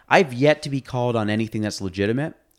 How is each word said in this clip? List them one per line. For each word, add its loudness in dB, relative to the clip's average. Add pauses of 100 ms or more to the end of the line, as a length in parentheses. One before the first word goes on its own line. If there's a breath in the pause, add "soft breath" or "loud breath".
I've 4
yet 2
to -10
be -4
called -2
on 0
anything -2
that's -4
legitimate. -2 (240)